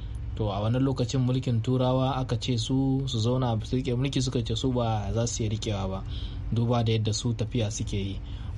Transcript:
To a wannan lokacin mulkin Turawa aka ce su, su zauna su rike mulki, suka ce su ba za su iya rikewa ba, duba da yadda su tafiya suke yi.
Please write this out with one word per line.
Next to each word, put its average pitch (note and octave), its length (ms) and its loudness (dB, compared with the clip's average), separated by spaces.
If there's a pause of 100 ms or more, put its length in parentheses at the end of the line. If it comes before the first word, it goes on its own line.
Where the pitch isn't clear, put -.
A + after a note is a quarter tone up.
(360)
To G#2+ 160 0
a G2 100 -2
wannan A#2 200 2
lokacin C3 400 2
mulkin B2 400 2
Turawa B2+ 560 2
aka B2+ 200 -2
ce A#2+ 200 0
su, C3+ 500 2
su A#2+ 120 -2
zauna A#2+ 460 2
su - 100 -2
rike B2+ 200 0
mulki, C3 260 0
suka B2+ 200 0
ce A2+ 140 -2
su C3 160 0
ba A2 420 0
za A#2 140 2
su - 160 -4
iya G#2+ 60 0
rikewa G#2 400 -2
ba, F#2 140 -4 (480)
duba A#2 320 2
da A2+ 100 2
yadda G#2+ 200 2
su A#2 200 0
tafiya A2 380 -2
suke - 260 -4
yi. G2 220 -4 (380)